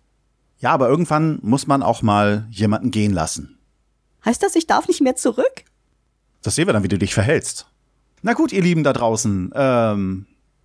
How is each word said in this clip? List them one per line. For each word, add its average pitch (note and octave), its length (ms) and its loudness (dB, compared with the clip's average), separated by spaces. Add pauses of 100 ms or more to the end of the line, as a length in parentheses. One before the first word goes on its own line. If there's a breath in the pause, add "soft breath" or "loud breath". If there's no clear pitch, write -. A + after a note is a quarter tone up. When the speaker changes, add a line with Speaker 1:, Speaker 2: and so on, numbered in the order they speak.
(580)
Speaker 1:
Ja, B2 120 0
aber C3 180 4
irgendwann D#3 540 0
muss C3 240 0
man C#3 160 2
auch G#2+ 200 0
mal G#2 480 2
jemanden G#2+ 400 0
gehen G#2 220 0
lassen. D#2 460 -6 (680)
Speaker 2:
Heißt - 180 -2
das, G4 120 -2
ich E4 120 0
darf - 220 0
nicht F4 120 0
mehr B3+ 160 2
zurück? - 480 -2 (800)
Speaker 1:
Das - 120 -4
sehen E3 120 0
wir G#3 60 2
dann, G#2 120 2
wie - 40 0
du F#2+ 100 0
dich G2 160 -2
verhältst. A#2+ 520 -2 (560)
Na A3 100 0
gut, D4+ 200 0
ihr F#3+ 100 0
Lieben E3 200 2
da C#3 100 2
draußen, A2 600 -2
ähm, G#2+ 720 0 (380)